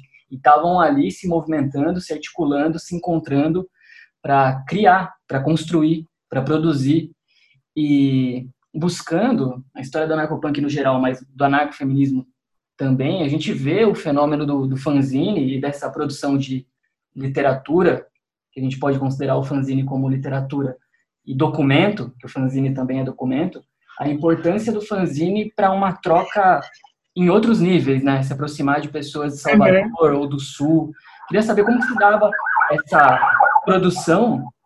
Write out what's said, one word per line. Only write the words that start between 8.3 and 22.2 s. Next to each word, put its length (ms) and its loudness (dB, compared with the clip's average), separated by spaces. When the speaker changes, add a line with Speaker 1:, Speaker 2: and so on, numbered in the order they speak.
Speaker 1:
buscando 920 -2
a 60 -14
história 260 -4
do 60 -2
anarcopunk 480 -4
no 80 -2
geral, 320 0
mas 260 -2
do 160 -6
anarcofeminismo 840 0
também, 460 0
a 40 -2
gente 240 -2
vê 320 0
o 120 2
fenômeno 500 0
do, 220 -2
do 100 -2
fanzine 800 0
e 40 -4
dessa 300 -6
produção 480 -4
de 300 -4
literatura, 880 0
que 80 -16
a 40 -4
gente 140 -4
pode 220 0
considerar 380 -2
o 60 -2
fanzine 400 -2
como 260 -2
literatura 680 -4
e 80 -10
documento, 840 0
que 60 -20